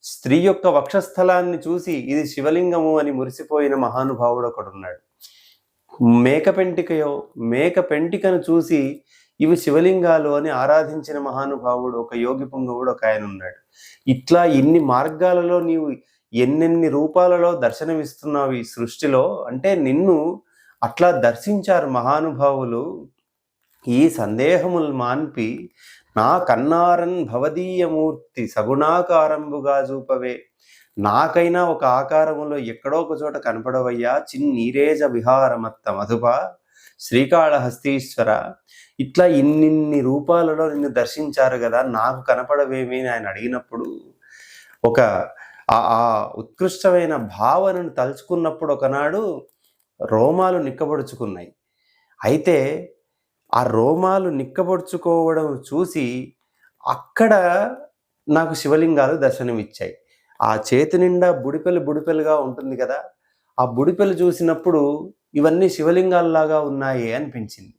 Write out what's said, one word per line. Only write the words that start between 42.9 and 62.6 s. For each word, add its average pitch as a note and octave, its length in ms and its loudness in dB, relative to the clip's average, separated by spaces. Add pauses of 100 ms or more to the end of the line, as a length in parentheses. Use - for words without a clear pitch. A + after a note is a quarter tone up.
అని B2+ 100 -4
ఆయన A2+ 180 -6
అడిగినప్పుడు, A#2 760 -8 (840)
ఒక A2 420 2 (440)
ఆ, - 0 -
ఆ A2+ 640 2
ఉత్కృష్టమైన F3+ 800 0
భావనను D3 760 -2
తలుచుకున్నప్పుడు D#3 840 -4
ఒకనాడు D3 680 -2 (600)
రోమాలు F3 560 2
నిక్కబొడుచుకున్నాయి. C3 960 -6 (720)
అయితే D3+ 640 0 (640)
ఆ A#2+ 100 2
రోమాలు E3+ 640 2
నిక్కబొడుచుకోవడం D#3+ 1300 -2
చూసి C3+ 800 -4 (520)
అక్కడ G#3+ 460 0 (960)
నాకు D#3 240 2
శివలింగాలు D3+ 640 2
దర్శనమిచ్చాయి. A#2 800 -4 (440)
ఆ A2 180 0 (140)
చేతి D3+ 240 2
నిండా F3+ 340 4
బుడిపెలు D#3 480 -2
బుడిపెలుగా D#3 580 0
ఉంటుంది C3 400 -6